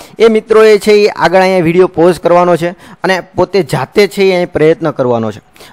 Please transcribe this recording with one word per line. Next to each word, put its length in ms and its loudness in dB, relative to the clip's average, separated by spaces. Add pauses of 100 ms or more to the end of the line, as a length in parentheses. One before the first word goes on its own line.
(200)
એ 80 4
મિત્રોએ 500 2
છે 140 -2
એ 160 2
આગળ 320 -2
અહીંયા 200 0
વીડિયો 280 2
પોઝ 320 0
કરવાનો 360 2
છે 160 -4
અને 500 -6
પોતે 420 -4
જાતે 440 -4
છે 160 -4
એ 120 0
અહીં 160 -4
પ્રયત્ન 400 0
કરવાનો 400 -4
છે 80 -16 (340)